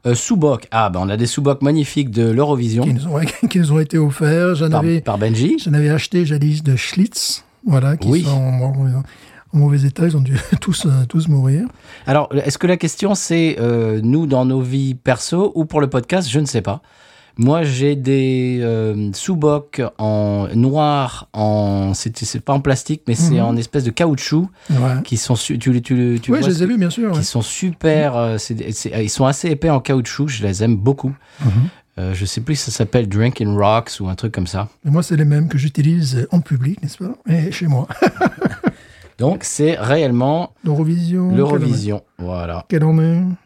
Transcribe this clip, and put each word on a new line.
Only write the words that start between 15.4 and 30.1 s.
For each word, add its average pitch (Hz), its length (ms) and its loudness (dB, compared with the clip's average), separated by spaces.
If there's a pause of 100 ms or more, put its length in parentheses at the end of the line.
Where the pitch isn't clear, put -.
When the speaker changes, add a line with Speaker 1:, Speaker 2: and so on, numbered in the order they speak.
Speaker 1:
ou 160 100 0
pour 156 160 0
le 135 80 0
podcast ? 135 400 -2
Je 135 100 0
ne 151 60 0
sais 120 160 -2
pas. 101 220 -6 (540)
Moi, 143 260 4
j'ai 143 320 0
des, 131 640 0
euh, 110 520 -2
sous-bocs 147 680 -2 (160)
en 104 580 0
noir, 139 800 0
en, 101 600 0
c'est, 113 240 -6
c'est 113 220 -8
pas 139 140 -2
en 139 80 2
plastique, 143 460 -2
mais 117 80 0
c'est 160 200 2
Speaker 2:
Mhm. 117 100 4
Speaker 1:
en 117 120 0
espèce 123 260 -2
de 117 80 0
caoutchouc, 160 580 0 (200)
Speaker 2:
Ouais. 127 340 2
Speaker 1:
qui 117 140 -2
sont 127 180 0
su-, 123 240 -4
tu, 127 120 0 (100)
tu, 123 400 0
tu - 100 -2
Speaker 2:
Oui, 269 80 4
Speaker 1:
vois - 0 -
Speaker 2:
je 277 40 2
Speaker 1:
ce 190 60 2
Speaker 2:
les 175 140 0
ai - 40 2
Speaker 1:
que, 226 40 0
Speaker 2:
vus, 247 60 0
bien 180 120 2
sûr, 214 220 -2
Speaker 1:
qui 160 60 0
Speaker 2:
ouais. 151 60 0
Speaker 1:
sont - 180 -2
super, 156 760 0
euh, 117 220 0
c'est, 113 340 -8
c'est, 107 200 -8 (120)
ils 107 60 -2
sont - 160 0
assez 139 240 0
épais 156 200 0
en 139 120 2
caoutchouc, 139 480 -2